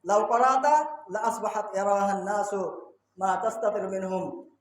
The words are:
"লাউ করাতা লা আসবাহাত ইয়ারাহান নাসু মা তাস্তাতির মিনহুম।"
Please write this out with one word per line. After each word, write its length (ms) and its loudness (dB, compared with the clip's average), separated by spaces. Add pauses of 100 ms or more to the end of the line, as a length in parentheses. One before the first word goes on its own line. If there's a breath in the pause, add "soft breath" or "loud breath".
"লাউ 220 2
করাতা 580 4 (260)
লা 80 -4
আসবাহাত 560 -4
ইয়ারাহান 480 2
নাসু 680 -4 (260)
মা 240 0
তাস্তাতির 460 -2
মিনহুম।" 600 -6 (120)